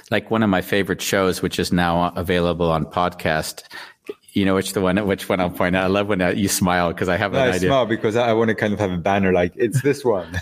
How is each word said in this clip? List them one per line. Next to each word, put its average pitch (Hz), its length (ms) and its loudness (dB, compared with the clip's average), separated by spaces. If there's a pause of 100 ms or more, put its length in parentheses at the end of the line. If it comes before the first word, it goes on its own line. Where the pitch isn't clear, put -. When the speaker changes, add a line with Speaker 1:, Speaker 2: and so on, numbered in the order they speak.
(100)
Speaker 1:
Like 104 200 -2
one 113 120 2
of 110 60 2
my 90 140 2
favorite 95 400 -2
shows, 95 400 0
which 92 160 -2
is 90 140 -2
now 87 440 2
available 87 540 0
on 80 160 0
podcast. 87 800 -2 (680)
You 101 120 2
know 95 100 2
which 95 200 -2
the 107 60 -2
one, 92 260 2
which 95 220 -2
one 98 120 0
I'll 90 100 0
point 90 240 0
out. 95 80 2
I 92 60 0
love 101 180 2
when, 101 140 0
uh, 90 80 2
you 98 180 0
smile 87 480 0
'cause 92 140 -4
I 87 80 2
have 98 160 -2
an 135 80 0
Speaker 2:
No, 131 60 2
I 90 80 0
Speaker 1:
idea. 90 140 0
Speaker 2:
smile 131 180 2
because 110 280 -2
I, 120 140 2
I 113 40 2
wanna 110 220 2
kind 104 180 -2
of 98 60 -2
have 101 140 -2
a 90 40 -4
banner 95 360 2
like, 90 240 2
"It's 123 260 0
this 139 220 0
one." 92 240 0 (140)